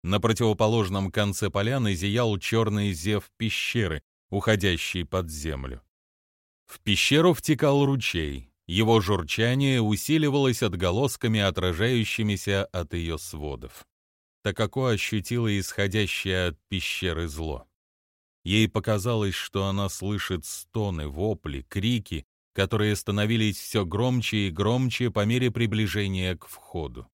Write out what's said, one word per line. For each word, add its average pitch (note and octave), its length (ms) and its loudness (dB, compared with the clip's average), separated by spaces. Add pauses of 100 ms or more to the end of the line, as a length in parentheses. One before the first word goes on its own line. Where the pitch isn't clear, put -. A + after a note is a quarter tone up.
На F#2+ 180 0
противоположном G#2+ 880 2
конце G2+ 380 0
поляны G#2+ 460 0
зиял G2+ 440 0
черный G#2 540 0
зев F#2 460 -2
пещеры, G#2 640 -2 (260)
уходящий F#2 800 2
под F2+ 240 -4
землю. C#2 500 -8 (880)
В - 120 -20
пещеру D3 520 4
втекал C#3+ 540 4
ручей, D#2+ 640 -2 (160)
его A2 340 6
журчание A#2 800 0
усиливалось C3+ 840 2
отголосками, G#2+ 760 0
отражающимися G2 1300 0
от F2 260 -6
ее E2 240 -4
сводов. - 720 -10 (560)
Такако A#2 480 0
ощутила A2+ 580 -2 (100)
исходящее F#2+ 880 0
от D#2+ 100 -6 (100)
пещеры E2+ 580 -2
зло. D#2 400 -8 (800)
Ей G#2 240 4
показалось, G#2 680 -2
что - 300 -4
она G2 240 0
слышит F#2+ 560 -4
стоны, F2+ 640 -6
вопли, D2 540 -4
крики, G2+ 640 -2 (260)
которые G#2 440 2
становились G#2 640 0
все G2+ 280 -2
громче G#2+ 640 0
и - 20 -2
громче A2+ 600 0
по G2+ 140 0
мере B2 260 2
приближения G2+ 840 0
к - 100 -18
входу. B1+ 680 -10